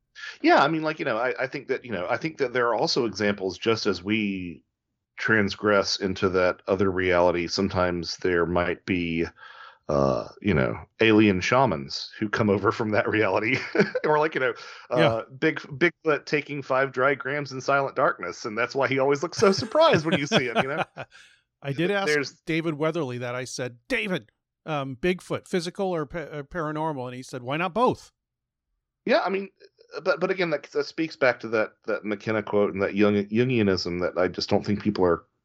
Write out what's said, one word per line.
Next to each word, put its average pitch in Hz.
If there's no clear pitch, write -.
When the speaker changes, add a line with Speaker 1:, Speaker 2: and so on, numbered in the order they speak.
Speaker 1:
Yeah, 311
I 143
mean, 160
like, 156
you 160
know, 120
I, 123
I 131
think 135
that, 127
you 120
know, 90
I 120
think 160
that 123
there 120
are 117
also 135
examples, 101
just 113
as 92
we 98
transgress 101
into 92
that 90
other 98
reality, 87
sometimes 90
there 87
might 85
be, 85
uh, 67
you 101
know, 62
alien 107
shamans 92
who 107
come 107
over 101
from 110
that 117
reality, 107
<laughs> -
or, 151
like, 156
you 156
know, 123
uh, 120
Speaker 2:
Yeah. 113
Speaker 1:
Big, 156
Bigfoot 151
taking 143
five 135
dry 131
grams 139
in 131
silent 139
darkness, 98
and 107
that's 117
why 131
he 135
always 139
looks 170
so 196
surprised 240
when 151
you 143
see 170
him, 117
you 131
know? 156
Speaker 2:
<laughs> 135
I 139
did 165
ask 196
Speaker 1:
There's 147
Speaker 2:
David 160
Weatherly 147
that. 120
I 127
said, 123
"David, 190
um, 135
Bigfoot, 180
physical 185
or 151
pa-, 160
or 147
paranormal?" 151
And 123
he 127
said, 131
"Why 135
not 175
both?" 220
Speaker 1:
Yeah, 262
I -
mean, 196
but, 190
but 185
again, 185
that, 151
that 143
speaks -
back 123
to 117
that, 110
that 107
McKenna 107
quote 101
and 95
that 85
Jung-, 104
Jungianism 104
that 87
I 92
just 85
don't 98
think 104
people 104
are 85